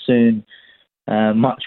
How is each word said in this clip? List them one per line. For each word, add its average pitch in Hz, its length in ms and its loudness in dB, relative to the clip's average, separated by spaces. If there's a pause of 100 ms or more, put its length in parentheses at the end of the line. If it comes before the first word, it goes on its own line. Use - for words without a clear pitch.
soon, 117 380 2 (640)
uh, 107 240 0
much 120 340 -2